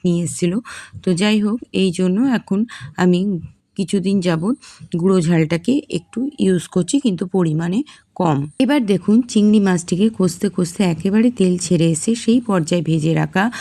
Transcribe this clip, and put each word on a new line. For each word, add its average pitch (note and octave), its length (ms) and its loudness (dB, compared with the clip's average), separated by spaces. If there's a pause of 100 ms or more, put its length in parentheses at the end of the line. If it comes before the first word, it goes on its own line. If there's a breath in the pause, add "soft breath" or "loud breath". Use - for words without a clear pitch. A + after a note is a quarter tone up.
নিয়ে F3 200 0
এসেছিল। F3 300 -4 (480 loud breath)
তো - 140 -4
যাই G#3+ 260 2
হোক, G#3 180 -2 (140)
এই F#3+ 200 2
জন্য F#3 260 0 (160)
এখন G3 240 -2 (380 loud breath)
আমি F3+ 240 2 (540)
কিছুদিন G3 460 -2
যাবৎ F3 340 -2 (400 loud breath)
গুঁড়ো F#3 260 2
ঝালটাকে E3 520 0 (180)
একটু F#3 280 -8 (200)
ইউজ F#3 280 0
করছি, F#3 340 -2
কিন্তু G3+ 280 -2
পরিমাণে F3 520 0 (360 loud breath)
কম। C#3 220 2 (200)
এবার C4+ 280 2
দেখুন G3+ 300 2 (120)
চিংড়ি G#3 320 4
মাছটিকে F3+ 520 0
কষতে F#3 380 -2
কষতে F3+ 340 -2
একেবারে G3 460 2
তেল F#3 280 2
ছেড়ে E3 320 2
এসে D#3+ 240 -2
সেই A#3 260 2
পর্যায়ে F3+ 420 0
ভেজে D#3+ 320 0
রাখা D#3 300 0 (160 loud breath)